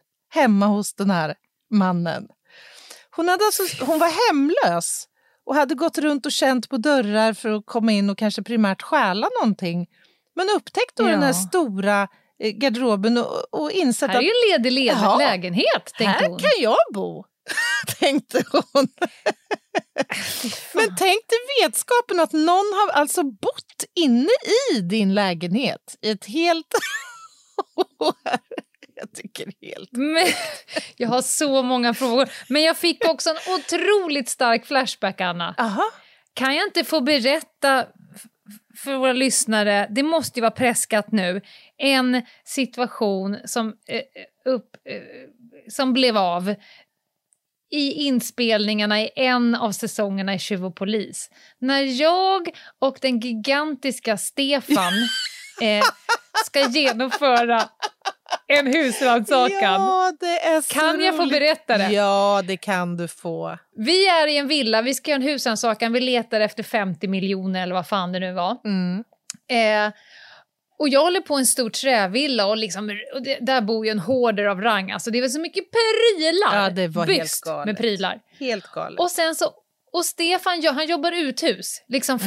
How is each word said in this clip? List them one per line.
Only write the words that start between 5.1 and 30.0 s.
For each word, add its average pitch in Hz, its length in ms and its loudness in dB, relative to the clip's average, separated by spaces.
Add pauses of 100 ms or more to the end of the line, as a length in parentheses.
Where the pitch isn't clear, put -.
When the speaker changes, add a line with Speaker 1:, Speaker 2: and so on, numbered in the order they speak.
Speaker 1:
och 262 100 -4
hade 294 200 2
gått 320 220 -2
runt 294 280 0
och 294 60 -4
känt 262 380 0
på 269 80 -4
dörrar 220 560 2
för 220 160 -6
att 214 160 -2
komma 226 260 0
in 202 180 2
och 196 80 -2
kanske 208 260 -2
primärt 214 380 0
stjäla 233 480 2 (120)
någonting. 175 460 -2 (480)
Men 370 200 0
upptäckte - 480 -2
då 392 60 4
den 302 120 2
här 277 80 4
Speaker 2:
Ja. 262 40 0
Speaker 1:
stora, 202 760 0 (320)
eh, 214 120 -2
garderoben 233 640 0
och, - 360 -4
och 302 180 -2
insett 277 380 0
Speaker 2:
Här - 60 0
är 240 40 4
Speaker 1:
att 262 60 2
Speaker 2:
ju 370 40 4
en 466 220 4
ledig 254 200 2
le- 262 140 0
Speaker 1:
Jaha. 214 320 4
Speaker 2:
lägenhet, 208 680 0 (120)
tänkte 233 80 0
Speaker 1:
"Här 262 240 2
Speaker 2:
hon. 554 100 -8
Speaker 1:
kan 571 100 2 (100)
jag 233 180 4 (160)
bo", 180 320 -6 (340)
<laughs> 932 400 -4
tänkte 277 520 0
hon. - 360 2 (1500)
Speaker 2:
Fy 240 80 -6
fan. - 360 -4
Speaker 1:
Men 185 120 -4
tänk 392 300 2
dig 466 120 2 (240)
vetskapen 403 560 0
att 277 140 2
någon 359 400 4
har 392 200 2
alltså 302 300 2
bott - 600 -6 (120)
inne 277 340 4 (440)
i 240 60 2
din 190 340 2
lägenhet 185 880 -2
i 214 80 -2
ett 214 160 -4
helt 330 480 -2
<laughs> 466 40 0 (1200)
år. 311 140 0 (840)
Jag - 180 -16
tycker - 380 -14 (100)
helt - 300 -16
Speaker 2:
Men, 311 360 0 (680)